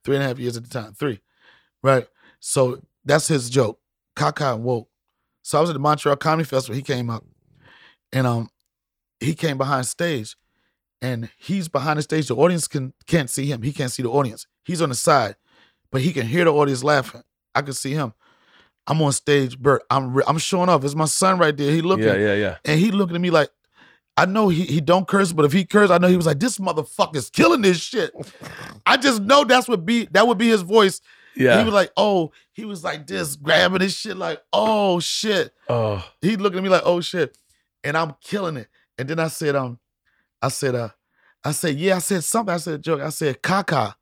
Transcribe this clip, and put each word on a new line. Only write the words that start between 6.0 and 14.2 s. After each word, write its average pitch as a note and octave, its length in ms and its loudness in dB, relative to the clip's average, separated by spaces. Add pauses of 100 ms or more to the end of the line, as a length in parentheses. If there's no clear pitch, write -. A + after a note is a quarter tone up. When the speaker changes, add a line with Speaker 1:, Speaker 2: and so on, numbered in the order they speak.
Speaker 1:
Comedy D#3+ 320 -2
Festival. B2+ 280 -4
He C3+ 60 -6
came B2 280 -4
up. A2 160 -10 (880)
And, C3 140 0
um, A#2 240 -2 (680)
he D3+ 160 -2
came C#3+ 220 -4
behind C3+ 280 -2
stage. D#3 500 -6 (680)
And A#2+ 360 -6
he's F3+ 300 -6
behind D3+ 300 -2
the D3+ 60 -4
stage. D#3 240 -4
The A#2+ 80 -2
audience E3 320 2
can, C3 260 -8 (120)
can't D3+ 240 0
see C#3 160 -4
him. C#3 160 -6
He C#3 100 -4
can't B2+ 200 -6
see C3 120 -6
the A#2 60 -2
audience. C3 380 -2 (180)